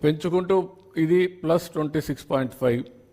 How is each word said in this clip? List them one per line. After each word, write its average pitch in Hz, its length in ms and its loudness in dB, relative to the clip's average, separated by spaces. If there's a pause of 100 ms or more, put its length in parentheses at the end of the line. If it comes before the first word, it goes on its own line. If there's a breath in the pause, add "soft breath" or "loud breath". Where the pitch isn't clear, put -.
పెంచుకుంటూ 175 520 0 (480)
ఇది 175 160 4 (220)
ప్లస్ 165 340 0
ట్వంటీ 151 320 -2
సిక్స్ 139 240 -8
పాయింట్ 131 300 -2
ఫైవ్, 123 200 2 (320)